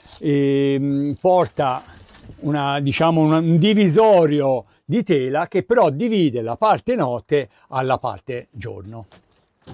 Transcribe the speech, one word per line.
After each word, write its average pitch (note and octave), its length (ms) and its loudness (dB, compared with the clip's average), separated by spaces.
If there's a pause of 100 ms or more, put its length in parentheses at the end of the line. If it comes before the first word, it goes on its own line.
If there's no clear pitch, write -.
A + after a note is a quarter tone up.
(200)
ehm, C#3 1000 0
porta D3+ 640 0 (580)
una, C#3+ 400 -2
diciamo, D#3+ 400 0
una, D#3 180 2
un E3 200 2
divisorio E3 1040 2 (200)
di A3 180 -2
tela D3 460 -2
che F#3 160 -2
però A3 260 2
divide D#3 520 0
la A2+ 140 -6
parte G#3+ 380 0
notte C3+ 540 -2 (200)
alla C3 300 -2
parte A#2+ 520 -10
giorno. G#2 560 -16 (680)